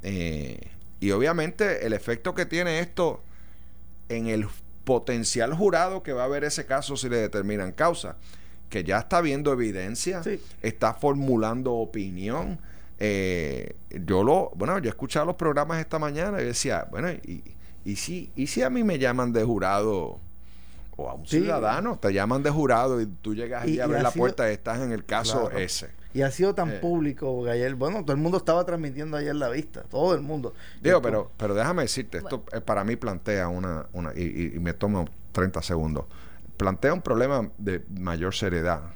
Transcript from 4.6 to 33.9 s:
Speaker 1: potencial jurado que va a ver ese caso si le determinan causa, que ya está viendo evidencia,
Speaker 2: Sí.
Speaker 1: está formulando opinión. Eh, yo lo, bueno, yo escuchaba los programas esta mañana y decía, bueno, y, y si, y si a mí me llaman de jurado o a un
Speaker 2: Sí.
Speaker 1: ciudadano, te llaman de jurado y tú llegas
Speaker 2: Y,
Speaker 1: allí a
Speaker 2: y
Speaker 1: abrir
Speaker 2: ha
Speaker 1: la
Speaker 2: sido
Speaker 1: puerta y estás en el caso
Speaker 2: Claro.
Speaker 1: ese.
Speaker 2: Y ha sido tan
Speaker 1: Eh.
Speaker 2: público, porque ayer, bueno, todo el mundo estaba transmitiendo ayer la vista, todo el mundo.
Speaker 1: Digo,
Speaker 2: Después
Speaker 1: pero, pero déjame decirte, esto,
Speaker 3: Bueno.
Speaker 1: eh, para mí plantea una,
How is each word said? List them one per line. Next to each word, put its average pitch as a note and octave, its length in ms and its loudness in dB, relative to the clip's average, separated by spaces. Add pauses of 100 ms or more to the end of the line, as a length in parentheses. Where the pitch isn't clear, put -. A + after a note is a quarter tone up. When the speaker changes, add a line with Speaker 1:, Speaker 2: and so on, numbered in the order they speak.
Speaker 1:
potencial A#2+ 720 2
jurado F#3 500 2
que D3+ 100 -6
va B2 120 0
a - 20 0
ver C#3+ 160 0
ese D3 220 -2
caso C3+ 320 0
si B2 120 -2
le A#2+ 80 2
determinan G2+ 540 0
causa, D3+ 460 0 (520)
que F#2+ 140 -2
ya F#2 160 2
está F3 220 2
viendo D3 320 2
evidencia, A#2 680 -2
Speaker 2:
Sí. G3+ 200 -2 (200)
Speaker 1:
está A2 320 2
formulando B2+ 800 2
opinión. A2 880 -4 (400)
Eh, F2 760 0 (300)
yo F#2+ 180 6
lo, E3 320 4
bueno, C3+ 240 0
yo B2 100 0
escuchaba D3 360 0
los F3+ 100 0
programas D#3+ 440 2
esta D#3+ 200 -4
mañana D#3 420 -2
y A#2+ 40 0
decía, A#2 460 0
bueno, D3 200 -2
y, - 320 -8 (400)
y G3+ 120 -2
si, F3 400 -6
y C3 120 0
si A3+ 160 0
a B3+ 60 4
mí B3 140 2
me F3+ 160 2
llaman B2 340 2
de A2+ 100 6
jurado G2 760 2 (800)
o B2+ 120 -4
a B2+ 40 -6
un D3+ 140 -8
Speaker 2:
Sí. D#3 140 4
Speaker 1:
ciudadano, E3 580 2
te G2+ 140 4
llaman A2 300 4
de D3 60 4
jurado C3 520 4
y A2 40 2
tú G#2 300 -4
llegas A#2+ 300 -4
Speaker 2:
Y, - 60 2
Speaker 1:
allí - 80 2
a - 20 2
Speaker 2:
y - 0 -
Speaker 1:
abrir - 180 2
Speaker 2:
ha B2 40 2
Speaker 1:
la B2 80 4
Speaker 2:
sido E3+ 120 0
Speaker 1:
puerta B2 260 4
y G#2 40 2
estás A#2 280 -2
en B2+ 100 -2
el G#2+ 140 -2
caso A2 440 0
Speaker 2:
Claro. - 80 -4
Speaker 1:
ese. - 320 -4 (240)
Speaker 2:
Y C3 80 0
ha C#3 100 2
sido G3 240 2
tan E3+ 160 0
Speaker 1:
Eh. G2 80 -4
Speaker 2:
público, D3 560 0
porque A#2+ 160 0
ayer, B2 240 2
bueno, D#3+ 280 0
todo C#3+ 100 2
el C#3 40 2
mundo E3+ 200 4
estaba F3 280 4
transmitiendo D#3 520 -4
ayer D3 180 -2
la C#3 140 0
vista, - 340 -4
todo E3 320 2
el C#3 60 0
mundo. C#3+ 320 -4 (280)
Speaker 1:
Digo, F3 180 8
Speaker 2:
Después - 20 2 (100)
Speaker 1:
pero, G#2+ 260 0
pero G#2 160 0
déjame D3+ 280 2
decirte, A2 380 -2
esto, G2+ 200 -4
Speaker 3:
Bueno. - 180 -8
Speaker 1:
eh, A2 40 -4
para G2+ 240 2
mí A2+ 100 0
plantea G2 540 0
una, F2+ 420 -2